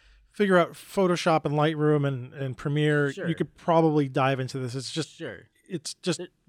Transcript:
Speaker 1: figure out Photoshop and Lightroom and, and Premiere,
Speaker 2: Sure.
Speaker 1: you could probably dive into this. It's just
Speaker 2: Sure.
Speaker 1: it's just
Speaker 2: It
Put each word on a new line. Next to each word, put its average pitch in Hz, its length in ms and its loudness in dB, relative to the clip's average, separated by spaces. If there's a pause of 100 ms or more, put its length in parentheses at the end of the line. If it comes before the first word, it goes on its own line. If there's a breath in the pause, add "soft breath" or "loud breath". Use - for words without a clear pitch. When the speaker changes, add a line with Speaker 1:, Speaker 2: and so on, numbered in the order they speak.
(320 soft breath)
Speaker 1:
figure 190 260 4
out 160 160 2
Photoshop 180 720 0
and 147 80 -2
Lightroom 151 540 2
and, 127 260 -6
and 135 240 -8
Premiere, 147 560 0
Speaker 2:
Sure. 175 160 -8
Speaker 1:
you 160 60 -2
could - 200 -4
probably 156 540 2
dive 135 300 0
into 131 180 -6
this. 127 160 -8
It's 131 180 -10
just - 240 -6
Speaker 2:
Sure. 113 260 -14 (280)
Speaker 1:
it's - 320 -10
just 175 180 -4
Speaker 2:
It 180 120 -14 (180)